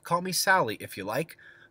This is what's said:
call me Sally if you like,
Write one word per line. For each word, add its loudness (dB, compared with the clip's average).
call 0
me -4
Sally 4
if -10
you -6
like, -4